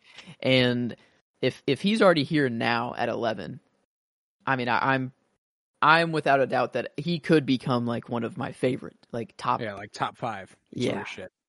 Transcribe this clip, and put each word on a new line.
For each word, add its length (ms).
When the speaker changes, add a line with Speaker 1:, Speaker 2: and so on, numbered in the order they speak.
Speaker 1:
And 540
if, 240
if 160
he's 200
already 220
here 260
now 480
at 120
eleven, 500
I 120
mean, 120
I, 240
I'm, 180
I'm 300
without 300
a 40
doubt 280
that 240
he 220
could 260
become, 420
like, 220
one 140
of 140
my 140
favorite, 460
like, 260
top 240
Speaker 2:
Yeah, 120
like, 180
top 260
five 380
sort 160
of 60
Speaker 1:
Yeah. 60
Speaker 2:
shit. 260